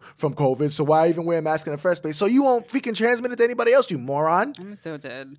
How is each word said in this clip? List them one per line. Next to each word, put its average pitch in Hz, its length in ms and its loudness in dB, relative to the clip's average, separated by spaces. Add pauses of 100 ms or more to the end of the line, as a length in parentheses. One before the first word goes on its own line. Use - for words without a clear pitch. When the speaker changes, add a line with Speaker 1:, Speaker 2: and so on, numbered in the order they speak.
(140)
Speaker 1:
from 147 200 -4
covid, 143 380 0
so 151 120 -2
why 156 240 4
even 165 160 -2
wear 170 140 0
a 156 40 -4
mask 156 240 -2
in 151 60 -6
the 147 60 -8
first 170 240 -2
place?" 151 140 -6
So 202 100 0
you 254 180 4
won't 240 240 2
freaking 240 260 -4
transmit 240 380 0
it 233 40 -8
to 233 80 4
anybody 233 280 2
else, 262 180 4
you 156 80 -4
moron. 160 600 0
Speaker 2:
I'm 202 180 -16
so 160 200 -12
dead. 135 420 -16